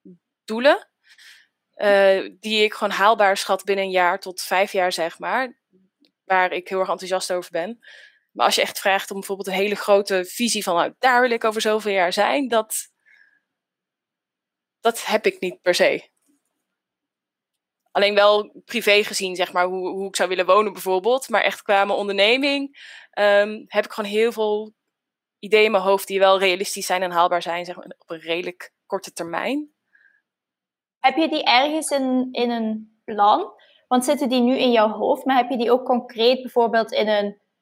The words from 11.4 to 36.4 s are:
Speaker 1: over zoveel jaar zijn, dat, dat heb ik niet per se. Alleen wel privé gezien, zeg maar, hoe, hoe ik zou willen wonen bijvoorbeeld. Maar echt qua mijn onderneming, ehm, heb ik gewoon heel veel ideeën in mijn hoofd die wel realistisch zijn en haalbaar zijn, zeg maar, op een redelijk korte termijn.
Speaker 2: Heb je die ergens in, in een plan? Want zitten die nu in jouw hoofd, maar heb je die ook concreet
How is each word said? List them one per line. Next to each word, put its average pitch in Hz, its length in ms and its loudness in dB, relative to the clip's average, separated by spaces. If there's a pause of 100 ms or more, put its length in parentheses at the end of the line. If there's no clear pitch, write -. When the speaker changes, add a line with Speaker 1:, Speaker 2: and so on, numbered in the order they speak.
Speaker 1:
over 220 180 -2
zoveel 214 300 -2
jaar 185 220 0
zijn, 233 340 0
dat, 220 280 -2 (2000)
dat 233 260 -2
heb 214 200 0
ik 190 140 -2
niet 180 220 -8
per 175 140 0
se. 151 360 0 (1800)
Alleen 202 240 2
wel 208 500 4
privé 208 380 2
gezien, 190 320 -6
zeg 175 180 -2
maar, 180 120 2
hoe, 185 240 -4
hoe 190 180 -6
ik 185 80 -10
zou 185 140 0
willen 185 160 -2
wonen 196 280 4
bijvoorbeeld. 190 560 0
Maar 208 120 0
echt - 200 -6
qua 196 240 2
mijn 202 140 -2
onderneming, 262 800 0 (340)
ehm, 208 560 2
heb 208 180 -2
ik 208 60 -16
gewoon 208 180 -8
heel 220 220 0
veel 214 420 -4 (640)
ideeën 214 260 4
in 214 60 2
mijn 190 120 2
hoofd 196 240 2
die 196 120 -2
wel 190 200 6
realistisch 190 460 -2
zijn 185 180 -2
en 180 80 -4
haalbaar 175 300 2
zijn, 175 240 -6
zeg 175 100 -14
maar, - 220 -20
op - 120 -20
een 165 100 -10
redelijk 170 540 -8 (120)
korte 190 280 -8
termijn. 190 600 -6 (1300)
Speaker 2:
Heb 254 180 0
je 311 120 0
die 311 140 -4
ergens 302 460 0
in, 254 420 -2
in 240 180 -2
een 220 560 -6
plan? 214 560 0 (260)
Want 247 180 0
zitten 285 240 0
die 254 120 2
nu 247 160 2
in 254 140 2
jouw 220 180 4
hoofd, 214 360 -2
maar 262 120 2
heb 254 120 0
je 269 80 -2
die 233 140 0
ook 254 140 2
concreet 247 560 0